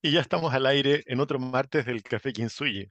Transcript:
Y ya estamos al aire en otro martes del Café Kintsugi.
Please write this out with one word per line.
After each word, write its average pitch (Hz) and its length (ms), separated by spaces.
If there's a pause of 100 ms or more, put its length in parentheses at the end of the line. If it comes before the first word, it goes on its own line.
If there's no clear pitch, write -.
Y 147 100
ya 170 80
estamos 165 340
al 131 120
aire 139 420
en 127 100
otro 143 220
martes 131 440
del 117 160
Café 120 320
Kintsugi. 110 580